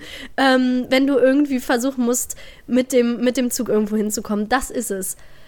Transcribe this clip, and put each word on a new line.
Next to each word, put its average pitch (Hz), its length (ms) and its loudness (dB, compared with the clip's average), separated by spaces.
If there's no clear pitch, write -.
ähm, 254 520 2
wenn 269 180 4
du 277 100 2
irgendwie 262 420 4
versuchen 254 460 -2
musst, 240 300 -2
mit 254 240 0
dem, 240 300 2
mit 247 160 0
dem 247 140 0
Zug 233 180 -4
irgendwo 214 260 0
hinzukommen. 208 540 -4
Das 254 200 0
ist 240 220 -6
es. 190 240 -6